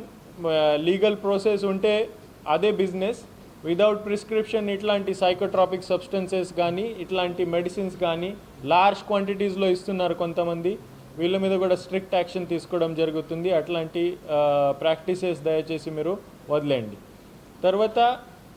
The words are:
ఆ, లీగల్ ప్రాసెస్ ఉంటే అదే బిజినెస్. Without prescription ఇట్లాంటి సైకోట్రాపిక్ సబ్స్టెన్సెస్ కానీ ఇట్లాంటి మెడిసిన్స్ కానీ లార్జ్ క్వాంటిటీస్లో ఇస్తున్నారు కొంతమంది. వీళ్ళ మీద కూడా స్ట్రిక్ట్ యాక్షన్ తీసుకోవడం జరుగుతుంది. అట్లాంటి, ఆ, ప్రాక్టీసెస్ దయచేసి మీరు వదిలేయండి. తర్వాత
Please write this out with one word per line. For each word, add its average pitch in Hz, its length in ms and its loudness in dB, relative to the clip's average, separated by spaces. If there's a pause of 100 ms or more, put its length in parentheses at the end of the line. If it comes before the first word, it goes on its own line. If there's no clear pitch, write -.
(460)
ఆ, 156 300 4
లీగల్ 190 400 2
ప్రాసెస్ 202 480 0
ఉంటే 208 440 2 (400)
అదే 165 220 2
బిజినెస్. 190 480 -2 (480)
Without 202 300 4
prescription 208 720 -2
ఇట్లాంటి 196 440 0
సైకోట్రాపిక్ 185 680 2
సబ్స్టెన్సెస్ 185 720 -2
కానీ 175 280 0
ఇట్లాంటి 185 640 -2
మెడిసిన్స్ 180 520 -2
కానీ 175 380 -2 (300)
లార్జ్ 185 340 4
క్వాంటిటీస్లో 196 680 0
ఇస్తున్నారు 180 480 0
కొంతమంది. 170 640 -2 (400)
వీళ్ళ 175 180 0
మీద 190 220 2
కూడా 185 160 2
స్ట్రిక్ట్ 190 400 -4
యాక్షన్ 175 320 0
తీసుకోవడం 165 480 -2
జరుగుతుంది. 160 580 -2
అట్లాంటి, 170 640 0 (140)
ఆ, 143 500 4
ప్రాక్టీసెస్ 160 600 0
దయచేసి 156 500 -2
మీరు 156 280 -4 (320)
వదిలేయండి. 135 460 0 (680)
తర్వాత 220 560 2 (380)